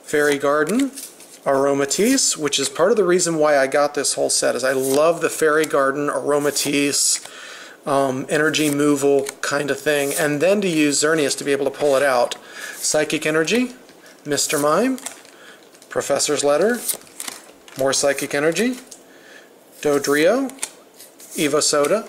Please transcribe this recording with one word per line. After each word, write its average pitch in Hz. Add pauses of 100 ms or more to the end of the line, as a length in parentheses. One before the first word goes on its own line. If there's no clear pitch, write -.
Fairy 147
Garden, 156 (540)
Aromatisse, 139
which 143
is 135
part 180
of 220
the 190
reason 170
why 151
I 135
got 143
this 139
whole 139
set, 131
is 120
I 131
love 147
the 151
Fairy 156
Garden, 143
Aromatisse, 143 (600)
um, 139
energy 151
moval 143
kind 143
of 135
thing, 143
and 147
then 196
to 196
use 147
Xerneas 151
to 139
be 143
able 139
to 131
pull 147
it 131
out. 123 (400)
Psychic 151
Energy, 165 (540)
Mister 143
Mime, 190 (920)
Professor's 139
Letter, 180 (1000)
more 135
Psychic 139
Energy, 170 (1040)
Dodrio, 147 (840)
Evo 147
Soda 147